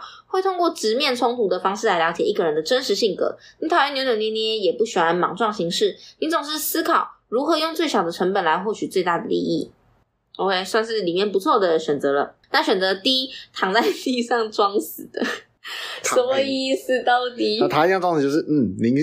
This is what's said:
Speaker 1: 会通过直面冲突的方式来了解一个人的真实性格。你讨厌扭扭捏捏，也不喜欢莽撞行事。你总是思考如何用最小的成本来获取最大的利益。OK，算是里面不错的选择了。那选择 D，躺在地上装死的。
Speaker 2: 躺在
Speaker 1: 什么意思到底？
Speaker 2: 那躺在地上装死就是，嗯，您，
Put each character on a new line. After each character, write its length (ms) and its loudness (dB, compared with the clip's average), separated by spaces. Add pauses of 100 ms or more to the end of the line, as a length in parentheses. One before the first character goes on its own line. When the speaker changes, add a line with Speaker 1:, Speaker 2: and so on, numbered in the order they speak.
(260)
Speaker 1:
会 140 0
通 160 0
过 140 2
直 260 -2
面 180 0
冲 220 0
突 100 0
的 140 0
方 160 -2
式 100 -4
来 120 2
了 120 2
解 140 -2
一 80 0
个 100 0
人 120 2
的 80 0
真 200 2
实 120 0
性 200 2
格。 220 -2 (220)
你 100 -4
讨 160 4
厌 80 -2
扭 120 -2
扭 120 2
捏 140 -2
捏， 260 -2
也 160 2
不 100 -2
喜 160 0
欢 160 4
莽 220 0
撞 160 0
行 180 -4
事。 240 0 (260)
你 80 -2
总 140 0
是 160 -8
思 240 -4
考 240 2 (220)
如 160 0
何 140 2
用 160 -2
最 120 0
小 160 0
的 80 -2
成 220 -2
本 100 0
来 140 2
获 160 -4
取 160 -6
最 140 0
大 160 0
的 80 -6
利 100 0
益。 340 -2 (680)
OK， 280 0
算 180 0
是 200 -2
里 100 -2
面 180 0
不 80 0
错 200 2
的 200 4
选 220 -2
择 120 0
了。 220 0 (160)
那 120 2
选 180 2
择 140 2
D， 340 0 (240)
躺 220 -2
在 80 4
地 400 -2
上 280 -2
装 300 2
死 320 -12
的。 80 -8 (840)
Speaker 2:
躺 140 0
在 60 4
Speaker 1:
什 0 -
么 180 0
意 340 0
思 280 0
到 260 2
底？ 320 -2
Speaker 2:
那 80 4
躺 140 4
在 60 4
地 40 4
上 80 2
装 160 2
死 60 2
就 80 2
是， 80 2 (100)
嗯， 300 2
您， 240 2